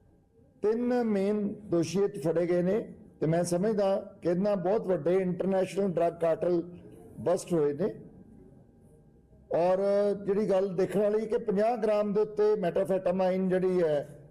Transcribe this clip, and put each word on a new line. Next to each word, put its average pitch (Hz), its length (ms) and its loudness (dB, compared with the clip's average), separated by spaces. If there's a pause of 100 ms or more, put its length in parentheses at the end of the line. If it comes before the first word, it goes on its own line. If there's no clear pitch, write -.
(640)
ਤਿੰਨ 240 420 0
ਮੇਨ 208 500 0
ਦੋਸ਼ੀ 170 460 -2
ਇਹ 202 100 2
'ਚ - 140 -12
ਫੜੇ 165 240 0
ਗਏ 175 140 2
ਨੇ 196 320 -2 (260)
ਤੇ 151 80 0
ਮੈਂ 170 160 2
ਸਮਝਦਾ 196 800 0
ਕਿ 156 80 -2
ਇਹਦੇ 175 120 0
ਨਾਲ 208 140 2
ਬਹੁਤ 190 260 0
ਵੱਡੇ 175 340 0
ਇੰਟਰਨੈਸ਼ਨਲ 185 760 0
ਡਰੱਗ 170 220 0
ਕਾਰਟਲ 170 500 0 (560)
ਬਸਟ 175 340 0
ਹੋਏ 147 200 4
ਨੇ। 147 120 -2 (1700)
ਔਰ 180 200 2 (480)
ਜਿਹੜੀ 196 240 0
ਗੱਲ 190 260 0
ਦੇਖਣ 185 240 0
ਵਾਲੀ 214 260 0
ਕਿ 226 120 -2
ਪੰਜਾਹ 220 400 0
ਗ੍ਰਾਮ 208 360 0
ਦੇ 208 80 2
ਉੱਤੇ 214 320 2
methamphetamine 185 960 0
ਜਿਹੜੀ 180 340 2
ਹੈ 147 360 -2 (120)